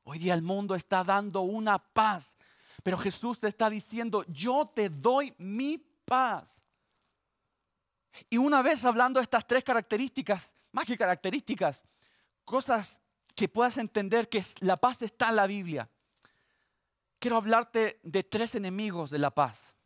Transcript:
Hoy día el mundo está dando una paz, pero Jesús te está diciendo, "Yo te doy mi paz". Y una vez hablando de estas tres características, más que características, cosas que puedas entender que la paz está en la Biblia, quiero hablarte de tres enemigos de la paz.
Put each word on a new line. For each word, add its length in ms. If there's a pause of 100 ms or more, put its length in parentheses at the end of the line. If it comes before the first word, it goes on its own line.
Hoy 160
día 160
el 80
mundo 320
está 300
dando 380
una 360
paz, 580 (460)
pero 160
Jesús 420
te 80
está 220
diciendo, 580
"Yo 460
te 160
doy 480
mi 400
paz". 880 (1700)
Y 60
una 260
vez 200
hablando 360
de 60
estas 200
tres 180
características, 920 (160)
más 140
que 120
características, 840 (600)
cosas 540 (380)
que 120
puedas 300
entender 520
que 140 (180)
la 160
paz 260
está 260
en 60
la 100
Biblia, 420 (1300)
quiero 180
hablarte 640
de 220
tres 320
enemigos 560
de 80
la 100
paz. 460 (100)